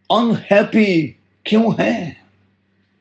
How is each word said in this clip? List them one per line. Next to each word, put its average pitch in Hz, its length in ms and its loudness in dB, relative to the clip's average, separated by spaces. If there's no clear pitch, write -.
انہیپی 202 1000 0
کیوں 220 360 0
ہیں؟ 196 320 -4